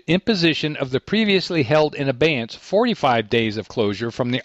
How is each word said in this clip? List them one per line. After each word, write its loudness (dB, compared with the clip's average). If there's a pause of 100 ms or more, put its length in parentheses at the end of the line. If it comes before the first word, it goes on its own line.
imposition 0
of -6
the -2
previously 0
held 2
in -2
abeyance 0
forty-five 0
days 2
of -8
closure -2
from -2
the -2